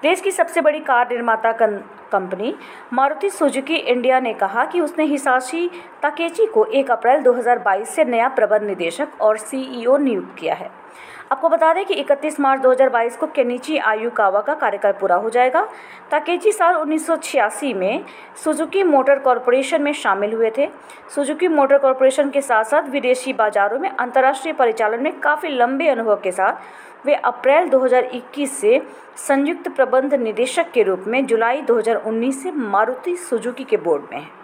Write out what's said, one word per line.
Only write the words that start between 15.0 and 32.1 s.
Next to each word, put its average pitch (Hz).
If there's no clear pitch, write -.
हो 220
जाएगा। 254
ताकेची 349
साल -
उन्नीस 311
सौ 320
छियासी 269
में 202
सुजुकी 320
मोटर 277
कॉरपोरेशन 262
में 285
शामिल 208
हुए 226
थे। 294
सुजुकी 294
मोटर 277
कॉरपोरेशन 269
के 277
साथ-साथ 254
विदेशी 254
बाजारों 208
में 370
अंतर्राष्ट्रीय 262
परिचालन 233
में 311
काफ़ी 302
लंबे 269
अनुभव 226
के 196
साथ 190
वे 285
अप्रैल 277
दो 247
हज़ार 254
इक्कीस -
से 233
संयुक्त 285
प्रबंध 262
निदेशक 254
के 233
रूप 185
में 247
जुलाई 226
दो 240
हज़ार 220
उन्नीस 226